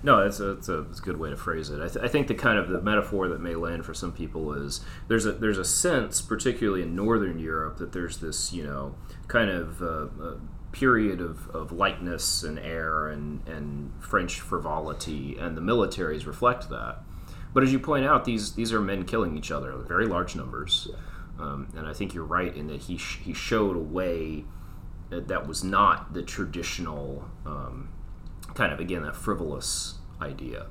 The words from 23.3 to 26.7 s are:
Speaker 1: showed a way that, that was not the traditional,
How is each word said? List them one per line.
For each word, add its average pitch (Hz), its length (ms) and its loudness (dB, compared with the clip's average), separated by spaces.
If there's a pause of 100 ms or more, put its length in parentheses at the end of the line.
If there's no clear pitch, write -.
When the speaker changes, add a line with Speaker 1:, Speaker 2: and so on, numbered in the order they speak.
Speaker 1:
showed 104 420 2
a 82 40 0
way 80 680 -2 (640)
that, 87 200 -4
that 90 180 0
was 78 160 -4
not 95 500 6
the 87 80 -2
traditional, 78 1040 -4 (200)